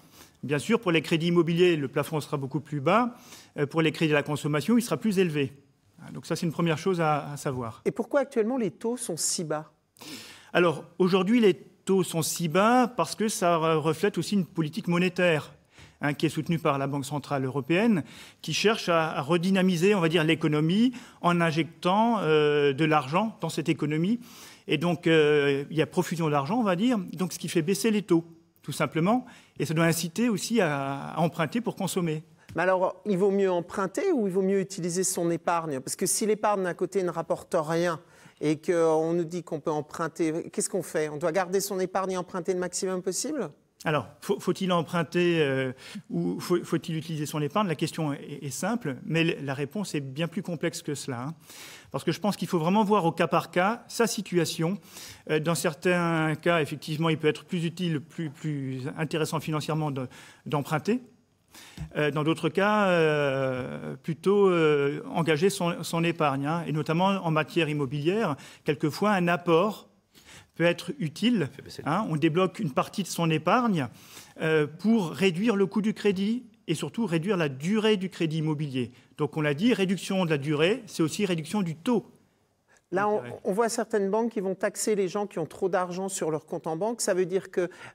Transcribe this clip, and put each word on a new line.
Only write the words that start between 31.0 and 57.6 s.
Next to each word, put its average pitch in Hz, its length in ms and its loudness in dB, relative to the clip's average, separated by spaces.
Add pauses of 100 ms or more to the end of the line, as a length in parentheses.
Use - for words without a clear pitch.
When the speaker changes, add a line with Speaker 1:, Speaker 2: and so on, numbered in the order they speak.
Speaker 1:
à - 100 -6
emprunter 165 400 0
pour 202 160 -6
consommer. 170 460 -2 (340)
Speaker 2:
Mais 165 60 0
alors, 185 420 2
il 202 140 0
vaut 196 120 4
mieux 196 200 2
emprunter 190 600 -2
ou 240 160 2
il 180 60 -2
vaut 190 80 0
mieux 196 180 2
utiliser 180 460 -2
son 170 260 -2
épargne ? 160 500 -2
Parce - 160 -8
que 190 100 -2
si - 180 0
l'épargne, 208 380 0
d'un 175 100 -2
côté, 185 300 -2
ne 175 80 -2
rapporte 165 480 -4
rien 165 420 0 (400)
et 151 180 0
qu'on 165 540 2
nous 175 120 0
dit 165 180 -6
qu'on 156 180 -8
peut 165 100 -2
emprunter, 156 800 -4
qu'est-ce - 200 -4
qu'on 185 120 -2
fait ? 151 280 -2
On 147 80 -8
doit 165 120 0
garder 185 300 0
son 190 180 -4
épargne 185 340 -2
et 185 40 -4
emprunter 180 380 -4
le 180 40 -2
maximum 180 440 -4
possible ? 202 480 -4 (340)
Speaker 1:
Alors, 147 220 0 (140)
faut, - 200 -2
faut-il 185 320 -2
emprunter, 170 680 0
euh, 131 320 0 (380)
ou 175 280 -2
faut, 175 260 0
faut-il 165 320 -4
utiliser 156 280 -6
son 151 160 -4
épargne ? 170 260 0
La 165 80 -2
question 156 380 -2
est, 147 300 -12
est 143 80 -8
simple, 185 540 -4
mais 165 180 0
l-, 160 200 2
la 139 120 -4
réponse 147 400 -6
est 151 60 -2
bien 139 280 -6
plus 190 140 -6
complexe 165 400 -6
que 147 120 -6
cela, 123 280 -6
hein. 156 120 -6 (560)
Parce - 140 -6
que 170 80 0
je - 80 -6
pense 202 160 0
qu'il 180 100 -6
faut 185 120 -2
vraiment 190 260 2
voir 196 200 2
au 165 60 4
cas 165 160 0
par 160 240 0
cas 196 380 0
sa 233 180 0
situation. 170 720 -2 (500)
Euh, 156 120 2
dans 160 160 0
certains 165 800 0
cas, 170 240 2
effectivement, 156 480 -2
il 156 100 2
peut 151 80 -2
être 151 180 2
plus 170 200 -4